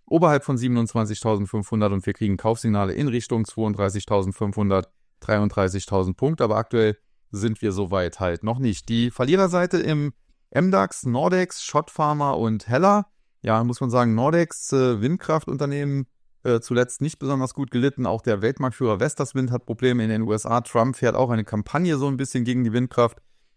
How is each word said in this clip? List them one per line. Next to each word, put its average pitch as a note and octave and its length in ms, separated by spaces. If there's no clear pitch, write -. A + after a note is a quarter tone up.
oberhalb D#3 360
von C3+ 120
siebenundzwanzigtausendfünfhundert A2 1400
und F#2+ 140
wir G#2 60
kriegen G2+ 240
Kaufsignale G#2 560
in D3 160
Richtung A2+ 360
zweiunddreißigtausendfünfhundert, G2+ 1400
dreiunddreißigtausend G2 1000
Punkte, D3 280
aber G#2+ 120
aktuell A2 400
sind G#2+ 280
wir G#2+ 120
so F#2+ 180
weit F2+ 300
halt F2 240
noch A#2 160
nicht. A#2 280
Die A#2 220
Verliererseite F3+ 680
im D3 340
M F3 200
dax, F#3+ 340
Nordex, F3 600
Schott D3+ 260
Pharma D3 400
und A2 380
Heller. F#3+ 420
Ja, A2+ 220
muss A#2+ 160
man C3 100
sagen, A#2+ 240
Nordex, D#3 580
äh, B2+ 280
Windkraftunternehmen, C#3+ 1080
äh, A#2+ 160
zuletzt B2 420
nicht D3+ 160
besonders C3+ 340
gut C#3 200
gelitten. B2+ 340
Auch G#2 160
der G#2 200
Weltmarktführer A#2+ 580
Vestas C#3+ 340
Wind C3 160
hat A#2+ 160
Probleme B2 380
in A2 40
den A2 140
U G#2+ 100
S G#2+ 140
A. A#2+ 140
Trump A#2+ 360
fährt A#2 200
auch B2 140
eine A2+ 120
Kampagne C#3+ 540
so C3+ 100
ein C#3 100
bisschen B2+ 280
gegen B2+ 180
die A2+ 100
Windkraft. A#2+ 460